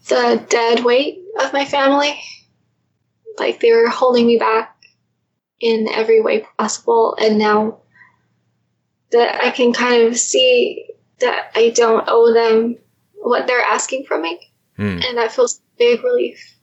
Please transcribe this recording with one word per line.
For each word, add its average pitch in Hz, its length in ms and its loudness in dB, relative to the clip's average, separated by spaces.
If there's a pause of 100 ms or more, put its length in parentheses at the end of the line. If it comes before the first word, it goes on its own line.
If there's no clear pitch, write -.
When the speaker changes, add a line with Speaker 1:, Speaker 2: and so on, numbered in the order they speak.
Speaker 1:
The 240 400 0
dead 233 360 0
weight 254 380 0 (180)
of - 120 -2
my 277 120 -2
family. 285 540 0 (1200)
Like, - 220 -4
they 233 120 2
were 233 160 2
holding 240 380 0
me 233 120 4
back 220 380 -2 (840)
in 226 280 0
every 220 320 2
way 214 240 0 (140)
possible. 226 640 0
And 214 180 2
now 214 400 0 (1300)
that - 320 0
I 240 60 0
can 240 220 0
kind 240 320 2
of 240 140 0
see - 680 0 (340)
that - 340 -4
I 233 160 4
don't 226 380 2
owe 233 240 4
them 226 440 2 (380)
what 247 320 -2
they're 247 140 0
asking 277 460 -4
from 302 160 -4
me. 339 280 -10 (260)
Speaker 2:
Hmm. 98 280 -4
Speaker 1:
And 494 140 -6
that 233 140 -4
feels - 280 -2 (180)
big 240 240 2
relief. 247 600 -4